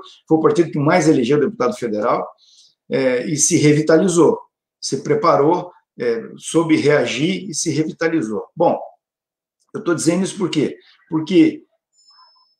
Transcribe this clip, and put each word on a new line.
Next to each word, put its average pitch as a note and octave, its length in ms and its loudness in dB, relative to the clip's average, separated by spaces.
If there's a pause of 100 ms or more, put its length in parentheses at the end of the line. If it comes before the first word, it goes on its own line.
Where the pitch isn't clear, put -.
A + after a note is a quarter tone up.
(260)
foi D#3+ 120 2
o D#3 40 0
partido E3+ 300 2
que D#3 80 -4
mais D#3 300 4
elegeu C3+ 300 2
deputado A#2 360 -2
federal, A#2 500 -4 (640)
é, B2+ 360 0
e D#3+ 100 -4
se D3 220 0
revitalizou, D#3 800 2 (400)
se - 240 -8
preparou, D#3+ 680 0 (280)
é, A2+ 380 -4
soube D#3 400 0
reagir D3 720 0
e D#3 40 -10
se - 180 -4
revitalizou. D3+ 760 -4 (100)
Bom, D#3+ 240 0 (920)
eu - 100 -10
tô E3+ 100 -2
dizendo E3 300 -2
isso - 140 -8
por F3+ 120 -4
quê? D3 280 -4 (320)
Porque D#3+ 540 2 (960)